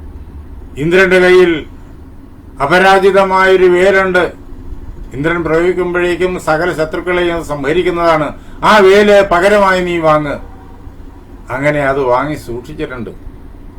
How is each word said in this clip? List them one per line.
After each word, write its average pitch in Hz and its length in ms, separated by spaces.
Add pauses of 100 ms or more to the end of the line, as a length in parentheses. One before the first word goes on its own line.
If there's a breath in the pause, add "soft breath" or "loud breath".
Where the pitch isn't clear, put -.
(800)
ഇന്ദ്രന്റെ 185 400
കയ്യിൽ 180 480 (960)
അപരാജിതമായൊരു 190 1000
വേലുണ്ട്. 185 680 (800)
ഇന്ദ്രൻ 165 320
പ്രയോഗിക്കുമ്പോഴേക്കും 175 960
സകല 160 320
ശത്രുക്കളെയും 170 720
സംഹരിക്കുന്നതാണ്. 160 880 (320 loud breath)
ആ 214 140
വേല് 202 520
പകരമായി 185 540
നീ 175 140
വാങ്ങ്. 151 400 (1120)
അങ്ങനെ 147 300
അത് 135 200
വാങ്ങി 135 340
സൂക്ഷിച്ചിട്ടുണ്ട്. 123 760 (680)